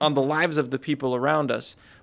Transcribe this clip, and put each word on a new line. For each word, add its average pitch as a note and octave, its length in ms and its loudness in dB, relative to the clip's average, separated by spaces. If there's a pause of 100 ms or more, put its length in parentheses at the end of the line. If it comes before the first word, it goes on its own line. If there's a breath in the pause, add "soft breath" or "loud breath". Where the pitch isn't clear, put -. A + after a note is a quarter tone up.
on D3 140 2
the C#3 80 4
lives D#3 360 2
of B2+ 120 0
the C3 80 -2
people C3+ 380 -2
around C#3+ 340 0
us A2+ 240 -4 (280 soft breath)